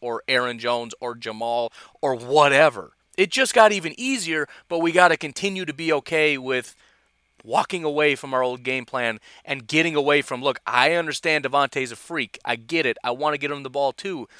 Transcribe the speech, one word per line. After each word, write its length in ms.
or 260
Aaron 320
Jones 400
or 160
Jamal 560
or 120
whatever. 800
It 140
just 220
got 180
even 260
easier, 520
but 120
we 120
gotta 240
continue 480
to 100
be 200
okay 440
with 380
walking 400
away 320
from 180
our 80
old 220
game 220
plan 340
and 240
getting 300
away 240
from, 200
"Look, 240
I 280
understand 500
Davante's 480
a 60
freak. 480
I 100
get 300
it. 180
I 80
wanna 260
get 140
him 120
the 60
ball 220
too. 380